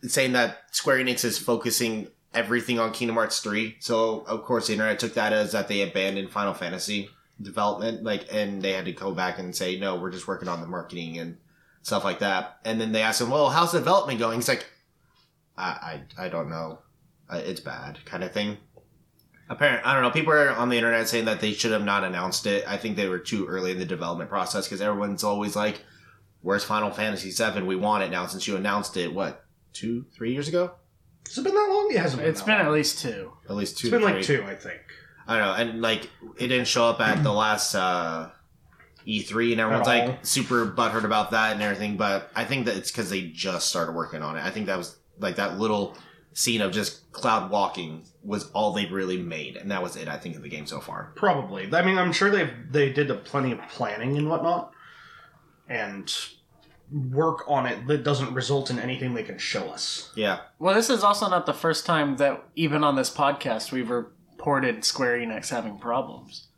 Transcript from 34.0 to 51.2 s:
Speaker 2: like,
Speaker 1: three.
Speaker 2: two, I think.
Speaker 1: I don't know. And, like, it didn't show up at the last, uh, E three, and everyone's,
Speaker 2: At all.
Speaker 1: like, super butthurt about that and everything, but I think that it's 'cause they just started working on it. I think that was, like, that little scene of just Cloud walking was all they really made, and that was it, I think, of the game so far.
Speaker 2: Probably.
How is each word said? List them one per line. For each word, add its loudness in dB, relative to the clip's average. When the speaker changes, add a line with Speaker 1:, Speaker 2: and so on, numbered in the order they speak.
Speaker 2:
like, 4
Speaker 1:
three. 2
Speaker 2:
two, -2
I -8
think. -14
Speaker 1:
I 2
don't 4
know. 2
And, -2
like, 0
it -2
didn't 2
show 4
up 4
at 4
the 4
last, 2
uh, 0
E 0
three, 2
and 2
everyone's, 2
Speaker 2:
At 6
all. 2
Speaker 1:
like, -8
super 2
butthurt 0
about 2
that 2
and -2
everything, -2
but 0
I 0
think -2
that 0
it's -6
'cause -4
they -2
just -4
started -2
working -6
on -4
it. -6
I -2
think -6
that 0
was, -8
like, -2
that -2
little 0
scene 0
of 2
just -4
Cloud 0
walking -2
was -6
all 2
they 0
really -2
made, -8
and -8
that -2
was -6
it, -10
I -6
think, -10
of -14
the -12
game -10
so -8
far. -10
Speaker 2:
Probably. 0